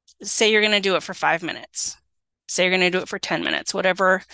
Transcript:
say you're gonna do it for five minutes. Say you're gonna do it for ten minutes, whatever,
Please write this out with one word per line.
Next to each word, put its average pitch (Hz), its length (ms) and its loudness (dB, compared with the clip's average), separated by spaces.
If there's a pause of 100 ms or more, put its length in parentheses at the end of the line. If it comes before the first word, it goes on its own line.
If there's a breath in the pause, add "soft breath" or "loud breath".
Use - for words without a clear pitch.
(200)
say 214 300 2
you're 214 100 4
gonna 208 200 2
do 190 140 2
it 151 80 0
for 190 100 -8
five 160 280 0
minutes. - 560 -8 (500)
Say - 160 0
you're 185 80 2
gonna 180 200 2
do 185 80 0
it 180 100 -6
for 196 100 -6
ten 170 240 -4
minutes, - 300 -2
whatever, 185 500 2 (100)